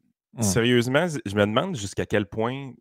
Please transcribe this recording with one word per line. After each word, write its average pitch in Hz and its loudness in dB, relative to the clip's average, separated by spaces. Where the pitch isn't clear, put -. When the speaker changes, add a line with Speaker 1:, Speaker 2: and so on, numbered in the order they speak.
Speaker 1:
Hmm. - -12
Speaker 2:
sérieusement, 120 2
je 98 -4
me 104 6
demande 139 0
jusqu'à 101 -6
quel 104 0
point 123 -6